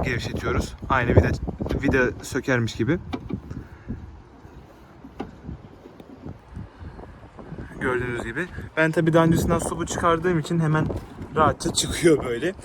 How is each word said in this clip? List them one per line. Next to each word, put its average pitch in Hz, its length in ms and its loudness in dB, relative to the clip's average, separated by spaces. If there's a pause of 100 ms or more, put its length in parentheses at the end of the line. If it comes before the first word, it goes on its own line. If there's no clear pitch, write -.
gevşetiyoruz. 120 720 -2 (140)
Aynı 120 220 2
vida, - 200 8 (520)
vida 131 280 4 (120)
sökermiş 120 520 0
gibi. 131 240 0 (4000)
Gördüğünüz 123 440 -2
gibi. 120 220 -6 (300)
Ben 160 140 4
tabii 165 220 4
daha 165 120 8
öncesinden 165 340 4
stopu 170 280 -4
çıkardığım 170 520 2
için 170 220 0
hemen 156 260 4 (500)
rahatça 147 360 2
çıkıyor - 520 4
böyle. 127 300 -2 (100)